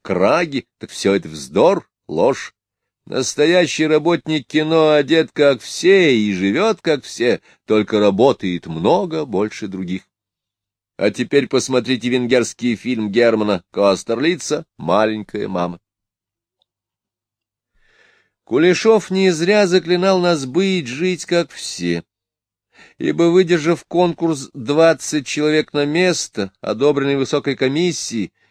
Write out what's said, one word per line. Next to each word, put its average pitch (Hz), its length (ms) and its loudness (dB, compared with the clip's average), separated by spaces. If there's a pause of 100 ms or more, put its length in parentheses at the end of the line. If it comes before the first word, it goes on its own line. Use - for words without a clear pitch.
краги, 131 680 0 (100)
так - 120 -16
всё - 220 0
это 87 160 -2
вздор, 78 640 0 (160)
ложь. 107 480 -2 (520)
Настоящий 156 800 0
работник 151 600 -2
кино 156 460 2
одет 147 380 2
как 143 300 2
все 175 560 2
и 107 160 0
живёт 113 480 0
как 151 240 -2
все, 113 380 -2 (240)
только 107 340 2
работает 101 640 2
много 151 600 -2
больше 107 420 -4
других". 92 360 -8 (920)
А 101 140 0
теперь 127 360 0
посмотрите 127 640 -2
венгерский 120 680 0
фильм 110 340 -6
Германа 107 520 2 (100)
Костерлица 127 920 -2 (140)
"Маленькая 104 720 -2
мама". 87 320 -6 (2750)
Кулешов 180 640 2
не 190 220 2
зря 190 340 2
заклинал 180 540 2
нас 170 260 0
быть, 175 400 0
жить 156 400 -4
как 170 240 0
все. - 540 -6 (920)
Ибо, 151 280 0
выдержав 170 600 2
конкурс 165 720 -2
"Двадцать 147 720 0
человек 151 480 -2
на 147 100 0
место", 151 680 -2 (100)
одобренный 139 540 0
высокой 135 380 -2
комиссией, 135 800 -2 (180)